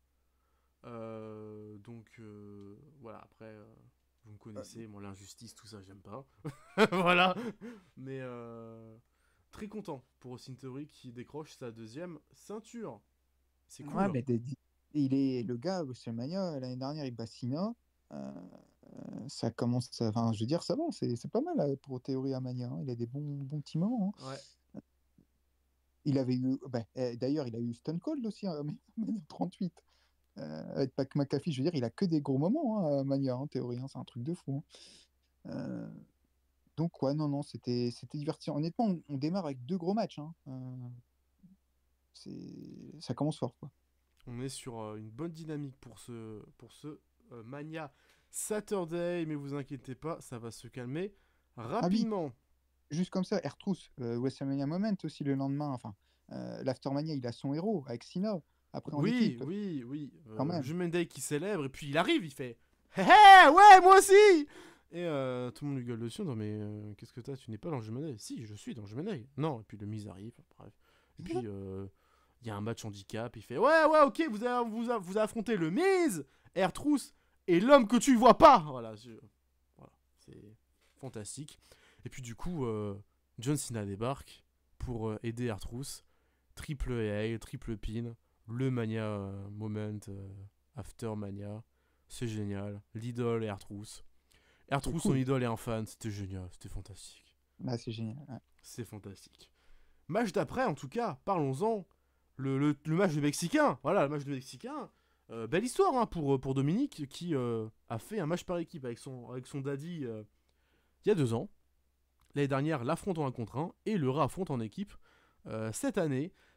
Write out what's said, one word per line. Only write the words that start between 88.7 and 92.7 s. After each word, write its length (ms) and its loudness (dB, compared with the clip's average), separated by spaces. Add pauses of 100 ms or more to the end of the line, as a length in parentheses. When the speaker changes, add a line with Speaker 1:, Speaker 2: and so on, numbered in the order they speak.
Speaker 1:
Mania, 320 -2
euh, 460 -6
Moment, 580 -6
euh, 200 -12 (460)
After 400 -8
Mania. 480 -10 (460)
C'est 180 -8
génial. 560 -6 (120)